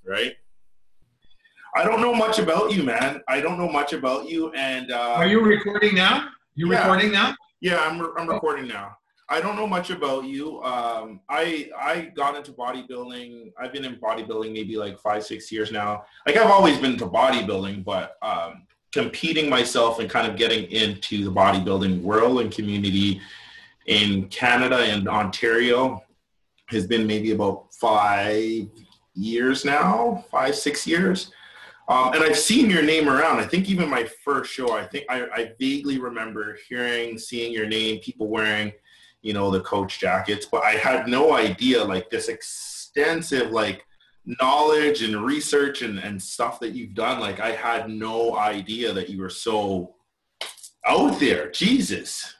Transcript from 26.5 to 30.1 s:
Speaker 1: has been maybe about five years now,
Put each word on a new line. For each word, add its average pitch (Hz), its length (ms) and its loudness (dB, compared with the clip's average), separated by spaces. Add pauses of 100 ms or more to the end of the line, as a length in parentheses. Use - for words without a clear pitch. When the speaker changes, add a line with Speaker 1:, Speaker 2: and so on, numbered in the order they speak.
Speaker 1:
has 101 220 -2
been 113 180 2
maybe 107 240 0
about 101 420 -2
five 107 960 2 (460)
years 120 500 0
now, 185 640 2